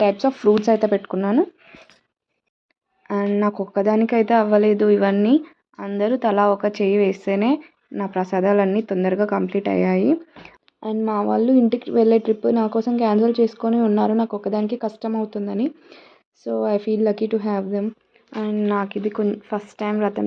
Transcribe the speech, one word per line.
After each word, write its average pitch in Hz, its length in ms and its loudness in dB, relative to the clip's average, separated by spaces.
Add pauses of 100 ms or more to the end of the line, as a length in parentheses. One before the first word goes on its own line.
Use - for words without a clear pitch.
types 202 260 0
of 269 120 0
fruits 208 320 2
అయితే 214 220 2
పెట్టుకున్నాను. 196 480 0 (1800)
And 202 140 -2 (120)
నాకు 208 220 0
ఒక్కదానికైతే 220 760 0
అవ్వలేదు 208 460 4 (100)
ఇవన్నీ, 202 360 2 (520)
అందరూ 202 300 -2 (100)
తలా 202 200 2 (100)
ఒక 202 100 -4 (140)
చెయ్యి 196 240 2
వేస్తేనే 196 460 0 (500)
నా 196 140 -4
ప్రసాదాలన్నీ 190 680 0 (100)
తొందరగా 190 440 0
కంప్లీట్ 196 400 -2
అయ్యాయి. 185 360 2 (760)
And 220 120 -4 (100)
మా 214 80 -2 (120)
వాళ్ళు 220 220 2 (100)
ఇంటికి 233 280 -2 (100)
వెళ్ళే 226 260 4
ట్రిప్ 220 220 -2 (120)
నా 220 60 0 (100)
కోసం 240 280 -2
క్యాన్సిల్ 226 380 2
చేసుకొని 226 380 -2 (100)
ఉన్నారు, 214 320 0
నాకు 226 180 -4
ఒక్కదానికి 214 460 -4
కష్టం 220 340 -8
అవుతుందని. 208 480 -6 (760)
So 233 60 -6 (220)
I 202 100 0
feel 214 240 -2
lucky 208 240 -2
to 226 60 -2 (120)
have 196 220 -4
them. 202 160 -4 (520)
And 214 180 -4 (140)
నాకు 202 260 -2
ఇది 208 180 -4
కొం-, 208 320 -2
ఫస్ట్ 208 320 -8
టైమ్ 208 220 -4
వ్రతం 208 240 -2